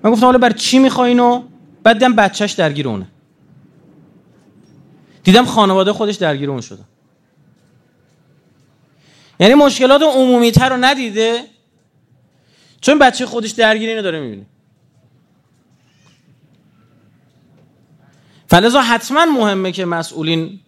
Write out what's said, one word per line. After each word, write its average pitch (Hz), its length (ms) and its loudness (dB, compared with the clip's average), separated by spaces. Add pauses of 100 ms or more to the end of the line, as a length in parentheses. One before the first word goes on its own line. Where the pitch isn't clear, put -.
من 220 80 2
گفتم: 233 140 2
«حالا 254 120 4
برای 240 160 2
چی - 260 0
می‌خوای 254 300 2
اینو؟» 247 340 0 (400)
بعد 220 160 4
دیدم 247 160 2
بچه‌ش 208 360 0
درگیر 147 360 -4
اونه، 98 200 -8 (2250)
دیدم 220 220 6
خانواده 196 480 0
خودش 208 220 -6
درگیر 143 340 -4
اون 131 120 -8
شده. 101 220 -20 (2500)
یعنی 208 140 4
مشکلات 277 480 4
عمومی‌تر 254 680 2
رو 254 80 -4
ندیده، 240 680 -2 (1400)
چون 294 180 2
بچهٔ 254 260 2
خودش 226 260 -8
درگیر 220 380 -2
اینو 220 120 -8
داره 165 180 -6
می‌بینه. 104 260 -14 (4000)
فلذا 233 340 2
حتماً 240 440 -2
مهمه 208 460 -2
که 180 140 -8
مسئولین 165 840 -6